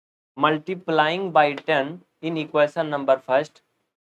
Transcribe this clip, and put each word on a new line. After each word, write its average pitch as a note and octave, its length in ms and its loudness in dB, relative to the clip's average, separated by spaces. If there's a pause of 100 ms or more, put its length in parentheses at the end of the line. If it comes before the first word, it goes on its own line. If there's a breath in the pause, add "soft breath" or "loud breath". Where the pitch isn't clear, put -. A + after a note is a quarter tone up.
(380)
multiplying D#3 840 0 (100)
by D#3 120 6 (160)
ten D3 320 -2 (300)
in E3 160 -6
equation D3+ 520 -2
number C#3 300 0
first। C#3 420 -2 (460)